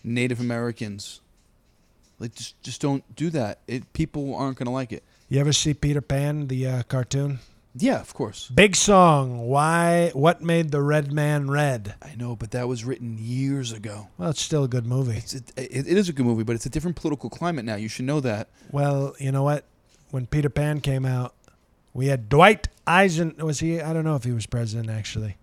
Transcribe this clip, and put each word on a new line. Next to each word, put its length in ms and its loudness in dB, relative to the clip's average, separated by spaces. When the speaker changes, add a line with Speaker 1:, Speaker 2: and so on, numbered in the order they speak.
Speaker 1:
Native 380 -2
Americans. 800 -6
Like, 160 -10
just, 260 -16
just 200 -12
don't 340 -2
do 140 -2
that. 360 -4
It, 280 -8
people 420 -4
aren't 220 -6
gonna 160 -4
like 180 -6
it. 120 -10
Speaker 2:
You 100 2
ever 140 2
see 200 0
Peter 280 0
Pan, 460 -2
the, 200 -2
uh, 160 -2
cartoon? 560 -2
Speaker 1:
Yeah, 280 2
of 120 -18
course. 400 -8
Speaker 2:
Big 220 6
song. 720 6
Why? 680 4
What 280 4
made 300 2
the 100 2
red 320 2
man 360 0
red? 520 0
Speaker 1:
I 140 -18
know, 200 -6
but 160 -12
that 160 -4
was 160 -4
written 340 -6
years 540 -4
ago. 360 -12
Speaker 2:
Well, 140 -2
it's 100 -4
still 240 0
a 20 -4
good 180 -2
movie. 320 -2
Speaker 1:
It's 180 -10
a, 20 -8
it, 320 -6
it 100 4
is 120 4
a 40 -4
good 120 0
movie, 180 2
but 140 0
it's 80 -8
a 40 -6
different 280 -4
political 320 -4
climate 340 -4
now. 120 -4
You 120 -6
should 180 -6
know 140 0
that. 300 -2
Speaker 2:
Well, 500 0
you 120 -2
know 120 2
what? 200 0
When 140 -4
Peter 240 0
Pan 320 0
came 240 0
out, 300 -2
we 140 -2
had 200 0
Dwight 400 8
Eisen-, 520 2
was 240 -4
he? 180 0
I 140 -4
don't 100 0
know 120 0
if 100 -4
he 60 -2
was 160 -4
president, 420 -4
actually. 540 -6